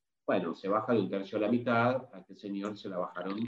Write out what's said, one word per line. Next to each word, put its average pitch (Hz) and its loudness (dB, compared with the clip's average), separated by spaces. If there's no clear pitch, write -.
bueno, 92 0
se - -8
baja 110 2
de 113 6
un 92 0
tercio 98 -4
a 104 0
la 107 2
mitad, 120 2
a 92 -16
este 95 -20
señor 101 -4
se 101 -10
la 92 -6
bajaron 90 -4